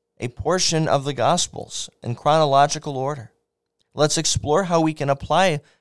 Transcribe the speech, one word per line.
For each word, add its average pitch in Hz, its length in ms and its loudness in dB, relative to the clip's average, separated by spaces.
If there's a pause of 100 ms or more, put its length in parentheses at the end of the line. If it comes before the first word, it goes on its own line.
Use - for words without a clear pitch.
(180)
a 117 80 -8
portion 160 640 -2
of 135 160 0
the 139 100 -6
Gospels - 760 -4 (140)
in 120 140 -6
chronological 147 800 2
order. 131 340 -8 (640)
Let's 147 240 2
explore 156 460 0
how 175 160 2
we 156 140 2
can 143 160 -2
apply 151 500 0 (200)